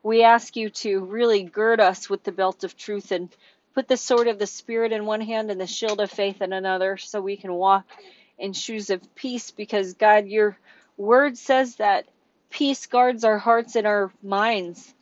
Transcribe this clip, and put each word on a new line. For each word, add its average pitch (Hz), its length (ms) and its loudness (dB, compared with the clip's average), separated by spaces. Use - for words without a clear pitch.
we 226 220 4
ask 233 320 4
you 220 140 -6
to 196 340 -4
really 214 400 0
gird 214 380 0
us 190 280 2
with 196 140 -6
the 196 80 -6
belt 190 320 -4
of 175 140 -12
truth 208 340 -10
and 180 180 -6
put 262 160 -4
the 254 80 2
sword 233 300 2
of 208 120 -2
the 202 80 -2
Spirit 226 460 -4
in 214 120 -4
one 214 160 -2
hand 220 300 -6
and 185 80 -6
the 185 80 -6
shield 208 320 -4
of 202 100 -2
faith 196 320 -4
in 190 120 -4
another 190 440 -2
so - 240 -10
we 196 140 -6
can 190 180 -10
walk 190 320 2
in 196 160 -8
shoes 208 360 -8
of 185 260 -6
peace, 247 360 -10
because, 202 420 -4
God, 214 340 4
your 208 300 0
word 240 400 4
says 262 380 0
that 202 320 0
peace 277 360 -4
guards 247 400 2
our 214 120 4
hearts 233 380 0
and 214 100 0
our 202 260 0
minds. 196 800 -4